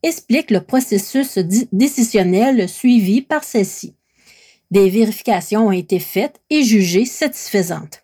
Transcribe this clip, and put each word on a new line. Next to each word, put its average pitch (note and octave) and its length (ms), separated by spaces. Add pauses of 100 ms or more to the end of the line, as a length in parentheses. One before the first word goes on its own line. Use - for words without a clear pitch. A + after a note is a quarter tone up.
explique D#4 480
le F#3 100
processus C4 760
di-, F#3+ 340
décisionnel A3 960
suivi A#3+ 520
par D4 220
celle-ci. - 520 (720)
Des F#3+ 200
vérifications G#3+ 800
ont G3 40
été F3+ 280
faites G3+ 400 (100)
et D4+ 140
jugées G3+ 420
satisfaisantes. F3 1000